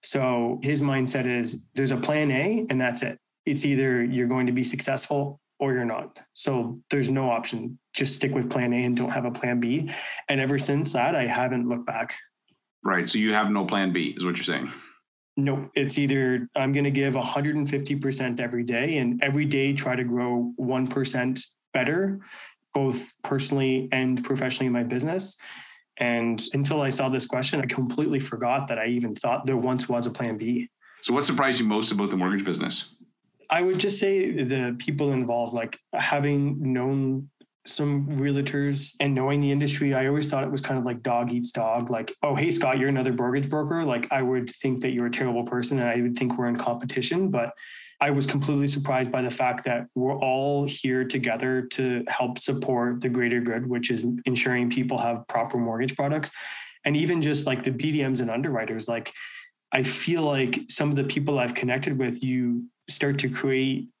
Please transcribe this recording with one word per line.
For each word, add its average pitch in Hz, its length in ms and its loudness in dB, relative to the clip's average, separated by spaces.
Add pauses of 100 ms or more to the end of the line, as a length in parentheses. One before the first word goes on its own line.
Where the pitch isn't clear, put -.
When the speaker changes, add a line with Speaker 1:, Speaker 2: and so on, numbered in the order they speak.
Speaker 1:
So 123 600 0
his 143 200 0
mindset 131 440 0
is 120 480 -2
there's 135 180 0
a 127 40 0
plan 151 360 2
A 202 360 0
and 131 120 0
that's 123 220 0
it. - 160 -6 (280)
It's 147 180 2
either 131 380 2
you're 123 240 0
going 127 200 2
to 123 60 2
be 123 120 2
successful 139 760 -2 (200)
or 139 120 0
you're 127 120 0
not. - 340 -6 (160)
So 120 460 0 (100)
there's 131 200 2
no 135 200 2
option. 117 480 -4 (160)
Just - 220 2
stick - 180 0
with 123 160 0
plan 123 220 2
A 123 120 2
and 123 120 2
don't 123 140 0
have 131 140 -2
a 120 60 -2
plan 123 300 0
B. 120 280 0 (400)
And 139 120 2
ever 135 180 2
since 143 360 2
that, 131 200 4
I 131 120 2
haven't 123 420 0
looked 120 180 -2
back. 117 300 -6 (680)
Speaker 2:
Right. 90 260 2
So 110 100 2
you 107 160 4
have 104 180 4
no 101 120 2
plan 95 280 2
B 82 240 0
is 87 80 -4
what 87 120 0
you're - 80 -6
saying. 69 240 -2 (680)
Speaker 1:
Nope. 139 380 -2
It's 143 240 2
either 131 560 2
I'm 135 160 2
gonna 143 220 2
give 135 240 2
a 127 60 -2
hundred 147 340 -2
and 143 120 -2
fifty 139 280 -2
percent 131 420 -2
every 123 240 -2
day, 123 360 0
and 120 220 0
every 143 260 2
day 139 260 2
try 131 240 -2
to 123 80 0
grow 120 500 0
one 131 320 0
percent 127 580 0 (280)
better, 180 480 0 (520)
both 135 400 0 (120)
personally 131 680 2
and 127 320 2
professionally 131 460 0
in 123 40 2
my 120 120 2
business. 143 520 -2 (600)
And 117 440 0 (120)
until 143 300 0
I 135 80 0
saw 131 180 0
this 135 180 0
question, 135 340 0
I 131 60 0
completely 131 540 0
forgot 127 480 0
that 117 100 -2
I 110 80 0
even 120 300 0
thought 123 280 -2
there 131 120 2
once 127 320 0
was 120 180 0
a 117 60 -2
plan 117 260 -4
B. 120 300 -2 (320)
Speaker 2:
So - 120 0
what 139 120 4
surprised 131 340 2
you 117 80 2
most 107 240 2
about 101 200 0
the 98 60 0
mortgage 95 280 2
business? - 500 -4 (560)
Speaker 1:
I 170 120 2
would 185 180 2
just 196 180 0
say 196 320 2
the 123 480 -2
people 143 340 0
involved, 120 400 0
like, 117 280 -6 (120)
having 143 800 0
known 135 560 0 (380)
some 143 400 -2 (120)
realtors 143 840 0
and 143 140 2
knowing 139 260 2
the 143 100 4
industry, 143 440 2
I 131 120 2
always 147 220 2
thought 139 160 0
it - 60 -4
was 139 100 0
kind 135 180 -2
of 120 60 -2
like 120 180 -4
dog 120 300 0
eats 120 180 -2
dog. 117 380 0
Like, 113 240 -4 (100)
"Oh, 147 120 2
hey, 151 160 2
Scott, 131 280 2
you're 135 120 2
another 131 240 2
mortgage 123 340 0
broker." 156 380 0
Like, 120 260 0
I 135 80 2
would 127 300 0
think 127 320 -2
that 135 80 0
you're 120 160 0
a 120 40 0
terrible 120 340 0
person 123 340 0
and 123 100 2
I 120 140 2
would 120 120 0
think 120 220 0
we're 123 120 0
in 120 80 0
competition. 123 720 0
But 120 240 0 (480)
I 143 80 2
was 139 160 2
completely 143 400 0
surprised 135 440 0
by 127 120 0
the 123 80 -2
fact 123 340 -2
that 120 300 -2
we're 131 240 0
all 139 480 0
here 131 380 0
together 127 680 0
to 123 360 0
help 131 320 -2
support 123 600 0
the 131 80 -2
greater 120 320 2
good, 120 260 -2
which 120 240 0
is 113 140 -2 (220)
ensuring 123 420 2
people 123 300 0
have 117 280 -2
proper 117 300 -2
mortgage 120 400 0
products. 151 360 0 (520)
And 147 140 2
even 165 240 2
just, 143 240 2
like, 127 180 -2
the 135 60 2
B 147 220 -2
D 147 140 2
Ms 131 140 0
and 117 100 -2
underwriters, 113 580 -2
like, 117 220 -4 (600)
I 131 120 2
feel 165 380 0
like 135 460 0
some 147 220 2
of 139 60 2
the 139 80 2
people 143 340 0
I've 123 160 0
connected 127 420 -2
with, 120 260 -2
you 123 440 0 (220)
start 143 320 0
to 131 100 0
create 135 580 0 (120)